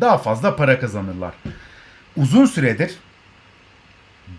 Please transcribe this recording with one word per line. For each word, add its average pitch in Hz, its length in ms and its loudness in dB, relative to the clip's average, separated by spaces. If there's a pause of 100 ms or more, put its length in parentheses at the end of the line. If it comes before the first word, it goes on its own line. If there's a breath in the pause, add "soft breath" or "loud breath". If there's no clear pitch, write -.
daha 233 160 4
fazla 117 380 -2
para 131 240 2
kazanırlar. 95 540 -8 (840 loud breath)
Uzun 170 300 4
süredir 147 500 -2 (1400)